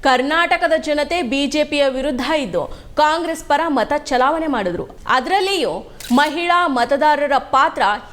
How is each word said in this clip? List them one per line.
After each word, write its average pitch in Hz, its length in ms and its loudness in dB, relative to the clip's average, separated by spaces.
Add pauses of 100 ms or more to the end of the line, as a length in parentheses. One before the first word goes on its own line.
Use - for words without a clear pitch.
ಕರ್ನಾಟಕದ 320 680 2 (100)
ಜನತೆ 294 320 0 (140)
ಬಿ 269 100 0 (120)
ಜೆ 294 180 2
ಪಿಯ 294 120 2 (120)
ವಿರುದ್ಧ 254 320 -4 (160)
ಇದ್ದು 175 180 -2 (400)
ಕಾಂಗ್ರೆಸ್ 320 480 0
ಪರ 294 120 2 (160)
ಮತ 214 160 0 (160)
ಚಲಾವಣೆ 285 460 2
ಮಾಡಿದ್ರು. 180 300 -2 (300)
ಅದರಲ್ಲಿಯೂ 339 580 0 (460)
ಮಹಿಳಾ 339 400 2 (180)
ಮತದಾರರ 285 580 2 (200)
ಪಾತ್ರ 294 280 2 (300)